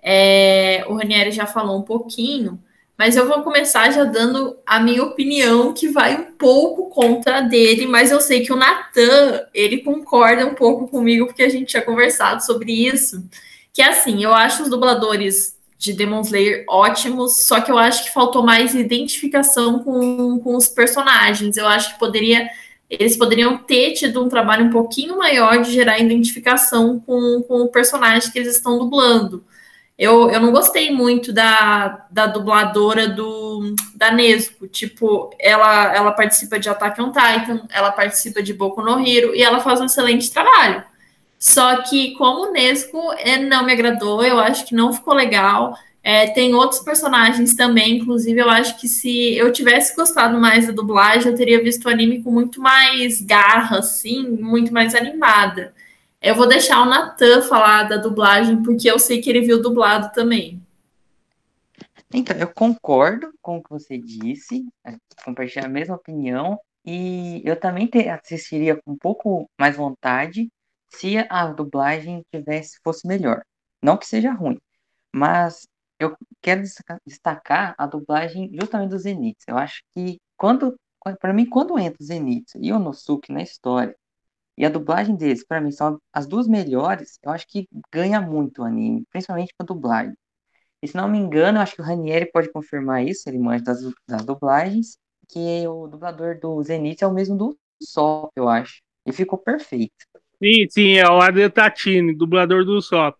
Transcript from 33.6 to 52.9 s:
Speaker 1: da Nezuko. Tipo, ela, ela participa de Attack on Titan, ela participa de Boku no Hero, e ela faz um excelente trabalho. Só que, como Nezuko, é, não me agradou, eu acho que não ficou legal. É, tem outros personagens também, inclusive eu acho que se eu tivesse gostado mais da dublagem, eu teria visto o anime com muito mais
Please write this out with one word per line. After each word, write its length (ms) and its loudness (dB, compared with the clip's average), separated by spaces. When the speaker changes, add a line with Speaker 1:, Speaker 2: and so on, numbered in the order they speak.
Speaker 1:
da 160 2
Nezuko. 560 2
Tipo, 640 -4
ela, 560 4
ela 160 2
participa 480 0
de 80 -6
Attack 320 -4
on 120 -4
Titan, 600 0
ela 200 0
participa 500 -2
de 120 -6
Boku 280 -6
no 180 0
Hero, 360 2
e 80 4
ela 160 4
faz 200 0
um 60 -4
excelente 460 0
trabalho. 520 4
Só 460 2
que, 320 -2
como 360 0
Nezuko, 600 -2
é, 240 -2
não 280 0
me 80 0
agradou, 500 0
eu 160 2
acho 260 0
que 100 -6
não 180 2
ficou 200 -2
legal. 640 0
É, 300 2
tem 240 2
outros 260 2
personagens 760 2
também, 420 2
inclusive 440 0
eu 80 6
acho 300 2
que 100 -6
se 460 -2
eu 180 2
tivesse 420 2
gostado 440 0
mais 280 4
da 60 -4
dublagem, 580 2
eu 60 -2
teria 260 4
visto 220 -2
o 40 0
anime 340 0
com 80 -4
muito 280 -2
mais 640 2